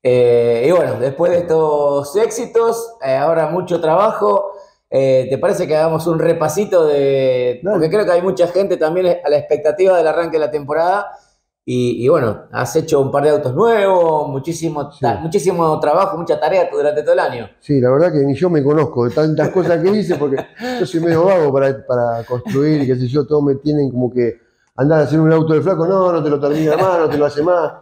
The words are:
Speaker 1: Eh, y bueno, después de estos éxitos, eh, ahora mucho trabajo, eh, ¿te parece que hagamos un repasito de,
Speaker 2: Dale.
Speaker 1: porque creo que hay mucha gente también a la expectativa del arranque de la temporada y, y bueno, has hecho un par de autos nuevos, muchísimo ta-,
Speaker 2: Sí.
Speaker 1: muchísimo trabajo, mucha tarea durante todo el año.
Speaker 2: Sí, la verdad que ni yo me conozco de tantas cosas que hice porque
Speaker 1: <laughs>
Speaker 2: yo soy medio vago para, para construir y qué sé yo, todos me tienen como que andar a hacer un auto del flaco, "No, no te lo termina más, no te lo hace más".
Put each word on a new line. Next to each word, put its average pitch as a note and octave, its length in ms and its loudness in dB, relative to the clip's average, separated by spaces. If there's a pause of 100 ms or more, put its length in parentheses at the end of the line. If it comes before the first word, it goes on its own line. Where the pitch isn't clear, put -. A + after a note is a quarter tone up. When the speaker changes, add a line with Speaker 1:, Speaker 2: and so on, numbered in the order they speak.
Speaker 1:
Eh, A#2+ 640 4
y - 20 4
bueno, D3+ 300 2
después D3+ 320 -2
de E3+ 60 2
estos D3 760 0
éxitos, A#3 760 -2 (100)
eh, C3+ 120 0
ahora D#3 340 0
mucho F3 300 -4
trabajo, G3 720 0 (360)
eh, C3 400 2
¿te C3+ 100 -2
parece - 280 -2
que D3+ 100 -2
hagamos D#3+ 300 0
un D#3+ 120 0
repasito E3 680 0
de, C3+ 760 0
Speaker 2:
Dale. G3+ 140 -2
Speaker 1:
porque D#3+ 140 0
creo G#3 140 0
que F3 80 0
hay F3 100 2
mucha F#3 260 0
gente F3+ 280 0
también F3 480 0
a C#3+ 40 -2
la D3 100 2
expectativa E3 600 2
del D#3+ 80 2
arranque D#3+ 320 -2
de D3+ 80 0
la D3 40 -6
temporada D#3+ 580 -2 (560)
y, A#2+ 380 -2
y B2+ 60 2
bueno, B2+ 440 0
has A#2+ 240 -6
hecho D#3 240 0
un C3 100 0
par C#3+ 140 0
de D3+ 60 4
autos D3 240 0
nuevos, F3+ 760 2
muchísimo D3 600 -6 (120)
ta-, C3+ 160 -2
Speaker 2:
Sí. - 60 -10
Speaker 1:
muchísimo E3 580 0
trabajo, D#3 360 0
mucha E3 240 -2
tarea E3+ 320 0
durante D3 300 -2
todo E3 120 0
el F#3 40 2
año. B2+ 280 -4 (140)
Speaker 2:
Sí, C#3+ 200 0
la B2 100 2
verdad D#3+ 220 4
que D3+ 120 0
ni C#3 100 0
yo F3 140 -2
me D#3 140 2
conozco D3 420 0
de B2 60 0
tantas D3+ 400 0
cosas E3+ 320 0
que F#3+ 80 2
hice F3+ 240 0
porque C#3 220 -2
Speaker 1:
<laughs> B3 440 -8
Speaker 2:
yo - 60 0
soy E3 140 -4
medio E3 240 2
vago E3+ 280 2
para, C3+ 320 0
para A#2 400 -2
construir C#3+ 580 -2
y B2+ 40 0
qué B2+ 100 0
sé B2+ 120 -4
yo, C#3 180 -2
todos D3 160 0
me C#3 140 0
tienen D3 340 -2
como B2 200 -2
que A#2+ 360 -4 (300)
andar D3+ 240 2
a - 20 2
hacer C#3+ 180 0
un D#3+ 120 4
auto D#3+ 220 2
del D3+ 100 2
flaco, E3 240 0
"No, F#3 240 2
no D#3+ 100 0
te D3+ 80 -2
lo C#3+ 80 0
termina D3+ 380 0
más, F3+ 240 2
no D#3 80 2
te D3 100 -2
lo D3 80 2
hace D3 160 -4
más". E3+ 400 0